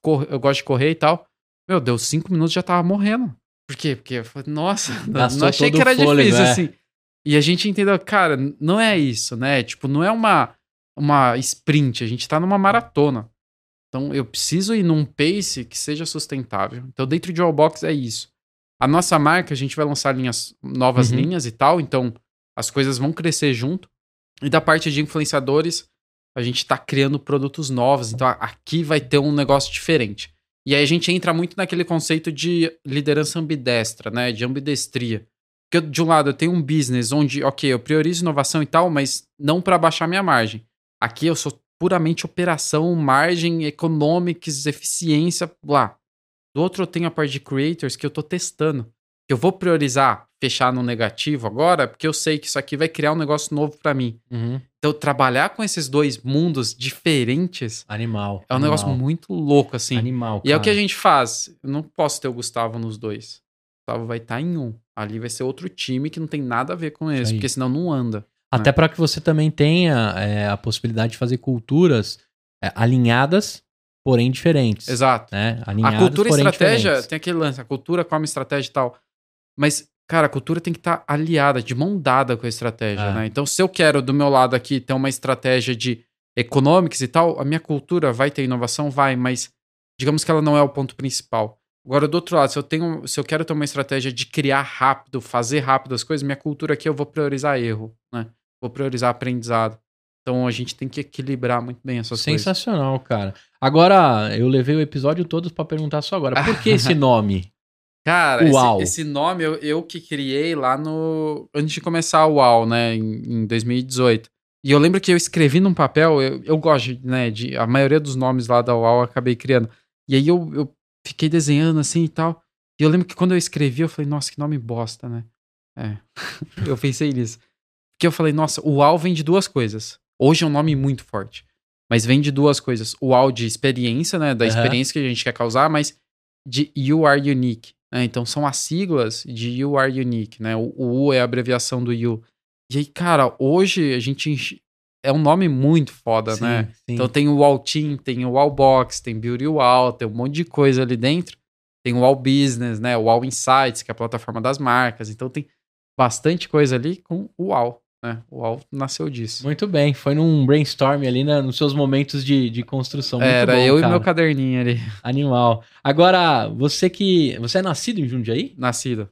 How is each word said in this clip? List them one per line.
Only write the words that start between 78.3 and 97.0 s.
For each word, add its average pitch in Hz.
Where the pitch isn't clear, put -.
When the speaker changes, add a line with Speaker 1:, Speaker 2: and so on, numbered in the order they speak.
Speaker 1:
e -
tal. 123
Mas, 147
cara, 160
a -
cultura 165
tem 175
que -
tá 170
aliada, 147
de 117
mão 180
dada 131
com 117
a 120
estratégia, 110
Speaker 2:
É. 101
Speaker 1:
né? 110
Então, 139
se -
eu 190
quero, 151
do 131
meu 143
lado 131
aqui, 127
ter 127
uma 131
estratégia 127
de 117
economics 143
e 127
tal, 165
a 139
minha 156
cultura 156
vai 135
ter 143
inovação? 127
Vai, 135
mas 123
digamos 151
que -
ela 156
não 147
é 147
o 139
ponto 139
principal. 117
Agora, 143
do 147
outro 175
lado, 139
se 147
eu 139
tenho, 160
se -
eu 143
quero 156
ter 160
uma 151
estratégia 135
de 120
criar 139
rápido, 131
fazer 123
rápido 131
as 110
coisas, 151
minha 139
cultura 151
aqui 143
eu 156
vou 143